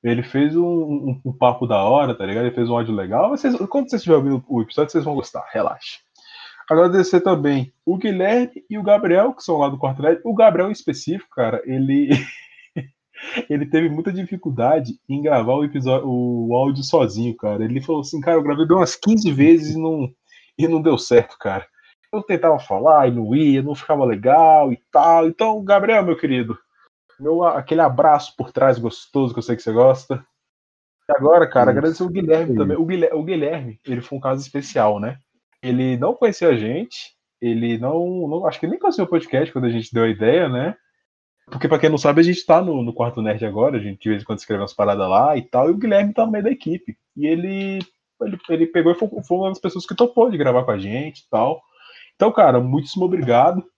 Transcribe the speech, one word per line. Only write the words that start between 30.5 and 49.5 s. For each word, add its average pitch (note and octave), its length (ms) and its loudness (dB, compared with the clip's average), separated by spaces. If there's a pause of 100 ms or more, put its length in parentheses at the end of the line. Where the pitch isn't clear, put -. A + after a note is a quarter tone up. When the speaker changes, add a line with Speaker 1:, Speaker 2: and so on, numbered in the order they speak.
Speaker 1:
E D3 80 2
agora, D#3 320 6
cara, B2 220 4
Speaker 2:
Isso. B2 80 2
Speaker 1:
agradecer D#3+ 240 -2
o F3+ 80 -4
Guilherme E3 420 0
Speaker 2:
Sim. A#2 40 0
Speaker 1:
também. D3+ 200 0
O E3 80 0
Guilher-, E3+ 300 0
o D3+ 80 -4
Guilherme, D3+ 640 -6
ele B2 140 -6
foi C3+ 180 -12
um - 20 -10
caso C3+ 220 -4
especial, A#2+ 560 -2
né? A#2+ 200 -8 (440)
Ele B2+ 340 -2
não D#3 180 -2
conhecia G3 340 0
a C3+ 80 4
gente, B2 600 -8 (240)
ele A#2 380 -2
não, E3+ 500 -4
não, E3+ 180 -4
acho - 140 -4
que D#3+ 60 -6
nem D#4 120 -4
conhecia E4+ 240 -2
o E3+ 60 -2
podcast D#3 440 -2
quando B2+ 120 -4
a A#2+ 60 0
gente A2+ 220 -6
deu A#2 120 2
a A2+ 40 2
ideia, A#2 400 2
né? C3 280 -4 (720)
Porque, - 220 -6
pra D#3 100 2
quem D#3 100 4
não D3+ 80 2
sabe, D3 240 4
a E3 40 8
gente F3 200 0
tá E3 160 2
no, D#3+ 220 -4
no A#2 100 -6
Quarto A#2+ 300 -4
Nerd G#2+ 240 -2
agora, A#2 320 -2
a - 20 -4
gente G2+ 220 -12
de A2+ 80 -4
vez G2+ 120 -2
em - 20 -18
quando G#2+ 160 -8
escreve G2+ 200 -6
umas G2+ 140 -8
paradas G2+ 340 -2
lá B2+ 280 2
e B2 60 -6
tal, C3 260 0
e F3 40 2
o G3+ 40 0
Guilherme G#3 360 0
tá A3+ 140 0
no A3+ 40 -6
meio G#3+ 140 -4
da A3+ 60 0
equipe. F3 460 -8 (200)
E C#3+ 100 -4
ele, F#3+ 520 -4 (420)
ele, F#3 180 -8 (120)
ele E3 160 0
pegou E3 260 2
e - 20 2
foi, G3+ 140 -4 (180)
foi F3+ 120 -2
uma F#3+ 100 -2
das F#3+ 100 -8